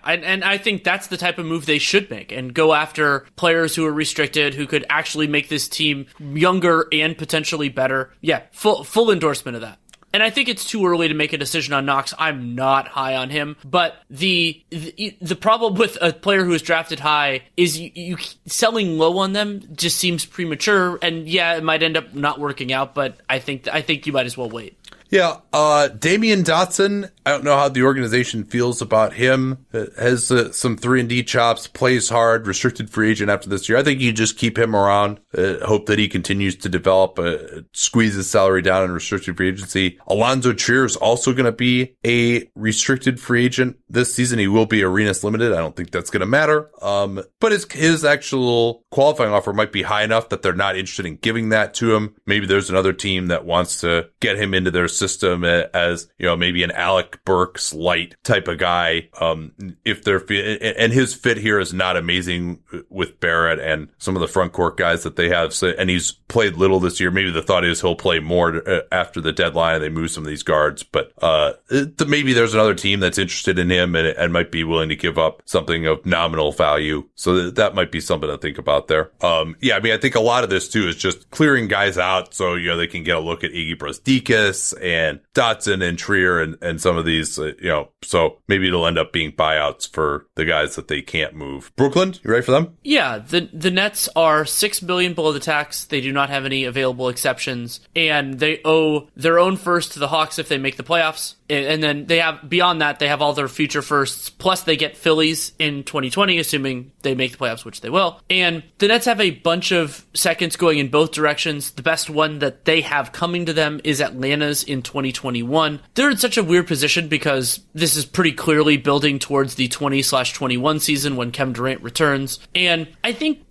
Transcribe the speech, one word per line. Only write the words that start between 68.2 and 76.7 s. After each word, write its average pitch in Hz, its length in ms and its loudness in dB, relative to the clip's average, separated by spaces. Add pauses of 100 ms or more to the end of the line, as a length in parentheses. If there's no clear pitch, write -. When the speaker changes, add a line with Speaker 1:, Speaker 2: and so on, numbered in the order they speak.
Speaker 2:
uh, 90 140 0 (100)
after 87 300 -2
the 80 100 -2
deadline 82 440 2
and 78 80 -2
they 76 60 -4
move 80 220 -4
some 78 120 -10
of 76 60 -10
these 76 140 -10
guards. 76 400 0
But, - 280 -4 (100)
uh, 78 320 2 (160)
it, 143 380 -2
maybe 143 260 0
there's 117 200 2
another 107 220 4
team 101 240 0
that's 90 180 0
interested 92 420 -2
in 87 100 2
him 90 260 2
and, 80 120 2
and 85 260 0
might 85 180 0
be 82 120 -2
willing 80 260 0
to 78 60 -2
give 80 220 -4
up 80 280 0
something 82 400 -2
of 80 200 0
nominal 82 460 0
value. 76 640 0